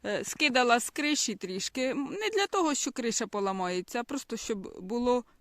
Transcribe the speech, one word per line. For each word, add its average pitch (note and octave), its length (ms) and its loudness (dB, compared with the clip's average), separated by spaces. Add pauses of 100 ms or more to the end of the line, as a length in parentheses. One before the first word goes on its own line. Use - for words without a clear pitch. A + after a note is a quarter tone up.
Е, G3+ 200 -2
скидала B3 560 4
з - 100 -6
криші C#4+ 440 0
трішки. F#3+ 480 -4
М, C4 220 0
не G#4 260 -2
для G4+ 160 2
того, E4 280 2
що - 180 -2
криша A#3 340 -2
поламається, F#3+ 720 -2
а A#3+ 40 -4
просто C4+ 320 -6
щоб - 440 -6
було A#3+ 440 2 (160)